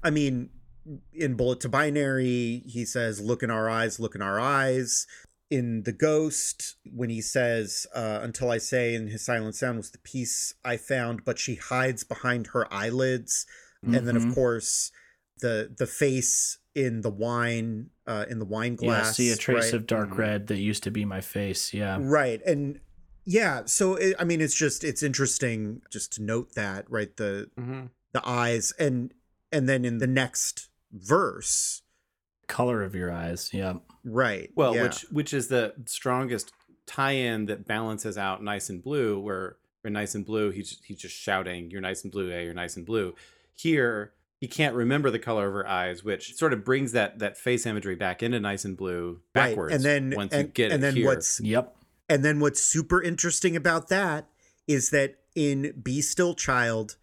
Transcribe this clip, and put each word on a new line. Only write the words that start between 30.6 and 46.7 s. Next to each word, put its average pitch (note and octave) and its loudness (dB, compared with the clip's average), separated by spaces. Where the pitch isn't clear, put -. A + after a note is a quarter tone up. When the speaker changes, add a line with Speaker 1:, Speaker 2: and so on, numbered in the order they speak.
Speaker 1:
verse. A2 0
Speaker 2:
Color B2 0
of F#2+ -6
your F2+ -4
eyes, E2+ -6
yeah. F#2+ -2
Speaker 1:
Right, A2+ 0
Speaker 3:
Well, B2 4
Speaker 1:
yeah. A#2 4
Speaker 3:
which, - -2
which D3 -2
is C3 -2
the A#2+ 2
strongest B2 -2
tie-in C3 0
that G2+ -6
balances G#2+ -4
out G2 -4
Nice G#2 -4
and F2+ -10
Blue, B2+ 0
where F#2+ -6
in G#2 -4
Nice G#2 -4
and G2+ -6
Blue, G#2+ 0
he's, F#2+ -10
he's G2+ -16
just - -12
shouting, F2+ -4
"You're G2 -8
nice F#2 -6
and G2 -10
blue, F#2+ -4
eh? F2 -6
You're E2+ -8
nice F2 -8
and F2 -12
blue." G2+ -2
Here, A#2+ 0
he B2+ -8
can't C#3+ 2
remember C3 4
the A2+ -2
color G#2+ 0
of G2 -2
her G2 -2
eyes, F2+ -2
which G2+ -4
sort D#3 2
of G#2+ -2
brings C3 2